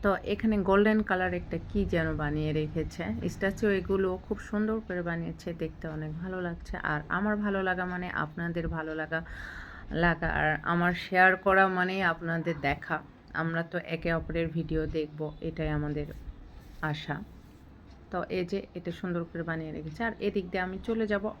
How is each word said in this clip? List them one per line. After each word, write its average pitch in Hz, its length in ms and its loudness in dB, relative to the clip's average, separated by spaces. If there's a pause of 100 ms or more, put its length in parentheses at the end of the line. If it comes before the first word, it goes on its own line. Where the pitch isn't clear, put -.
তো 202 80 6 (220)
এখানে 214 220 2 (140)
গোল্ডেন 208 300 6 (100)
কালার 185 320 2
একটা - 160 -4 (120)
কি 208 100 0 (140)
যেন 165 140 4 (160)
বানিয়ে 151 360 0
রেখেছে 156 440 -2 (300)
স্ট্যাচু, 196 320 0 (140)
এগুলো 190 300 2 (160)
খুব 202 120 -4 (120)
সুন্দর 214 280 0 (100)
করে 180 220 -4
বানিয়েছে, 165 400 -4 (140)
দেখতে 160 220 -8 (100)
অনেক 156 160 -4 (100)
ভালো 185 160 -4 (100)
লাগছে। 170 280 -6 (160)
আর 151 80 0 (180)
আমার 208 180 2 (100)
ভালো 196 220 2
লাগা 180 260 0
মানে 180 140 -4 (160)
আপনাদের 170 420 -2 (100)
ভালো 156 260 -4
লাগা, 160 180 -2 (840)
লাগা, 165 260 4 (100)
আর 151 100 4 (220)
আমার 175 220 4 (120)
শেয়ার 185 260 8 (140)
করা 190 180 8 (140)
মানেই 190 240 2 (120)
আপনাদের 165 420 0 (120)
দেখা। 147 300 0 (440)
আমরা 165 200 0 (100)
তো 180 60 -2 (180)
একে 165 140 -2 (100)
অপরের 165 360 0
ভিডিও 156 260 0 (160)
দেখব, 151 220 -4 (280)
এটাই 160 300 -2
আমাদের 147 300 -2 (840)
আশা। 147 240 -4 (960)
তো 185 60 -4 (200)
এই 180 140 0
যে 196 80 -2 (180)
এটা 175 220 -6
সুন্দর 175 300 -2
করে 165 200 -6
বানিয়ে 160 280 -4
রেখেছে। 156 300 -8
আর 220 60 -2 (140)
এদিক 202 240 0
দিয়ে 185 160 0
আমি 190 100 -6 (100)
চলে 226 240 2
যাব 202 120 2 (180)